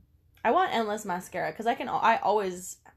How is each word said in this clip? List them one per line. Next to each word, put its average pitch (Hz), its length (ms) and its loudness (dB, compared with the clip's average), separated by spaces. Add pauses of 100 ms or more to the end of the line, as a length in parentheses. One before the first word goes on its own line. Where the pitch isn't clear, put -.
(420)
I 226 100 4
want 359 220 2
endless 214 300 -2
mascara, 175 480 -6
'cause 214 140 -8
I 233 80 2
can 269 120 -6
al-, - 140 -2
I 226 160 6
always 185 600 0 (180)